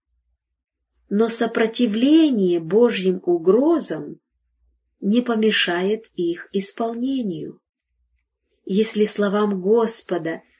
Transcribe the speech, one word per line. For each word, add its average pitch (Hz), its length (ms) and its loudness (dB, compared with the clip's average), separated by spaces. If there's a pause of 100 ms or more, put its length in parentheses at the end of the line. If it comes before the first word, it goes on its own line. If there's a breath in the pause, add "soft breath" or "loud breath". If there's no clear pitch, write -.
(1120)
Но 214 180 2
сопротивление 226 1300 2
Божьим 190 640 2
угрозам 175 960 0 (800)
не 220 220 0
помешает 220 840 -2 (100)
их 170 360 -4
исполнению. 233 1080 -4 (1040)
Если 208 400 0
словам 202 560 -2
Господа, 185 840 -2 (180 soft breath)